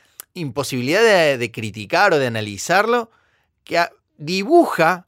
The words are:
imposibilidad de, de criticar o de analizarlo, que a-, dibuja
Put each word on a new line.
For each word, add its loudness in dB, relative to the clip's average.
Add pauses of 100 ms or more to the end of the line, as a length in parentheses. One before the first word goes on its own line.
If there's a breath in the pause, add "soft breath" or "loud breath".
(340 loud breath)
imposibilidad -2
de, 4
de -6
criticar -2
o 2
de 0
analizarlo, -2 (500)
que -4
a-, 0 (260)
dibuja 2